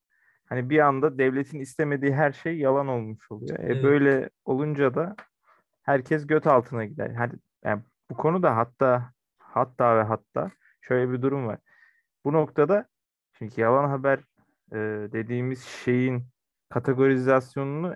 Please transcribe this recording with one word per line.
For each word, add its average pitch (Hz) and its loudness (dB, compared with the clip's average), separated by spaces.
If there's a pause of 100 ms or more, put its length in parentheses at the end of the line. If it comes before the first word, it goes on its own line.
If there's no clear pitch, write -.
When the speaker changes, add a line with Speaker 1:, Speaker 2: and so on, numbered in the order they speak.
(500)
Speaker 1:
hani 127 -4
bir 151 4
anda 139 2
devletin 135 -2
istemediği 143 -2
her 147 2
şey 165 -6
yalan 139 0
olmuş 113 -6
oluyor. 117 -10
E, - -10
Speaker 2:
Evet. 131 -2
Speaker 1:
böyle 139 2 (160)
olunca 139 0
da 175 -4 (680)
herkes 143 0
göt 151 2
altına 120 2
gider. 113 -8
Hani, 120 -4 (300)
yani 107 -2 (300)
bu 127 -10
konuda 160 2
hatta, 123 0 (280)
hatta 123 0
ve 110 4
hatta 113 -4 (300)
şöyle 127 0
bir 127 -4
durum 135 -2
var. 107 -8 (680)
Bu 135 0
noktada 156 2 (460)
çünkü 113 -8
yalan 135 4
haber, 135 0 (520)
e, 110 -8 (340)
dediğimiz 123 -6
şeyin 123 -2 (420)
kategorizasyonunu 135 0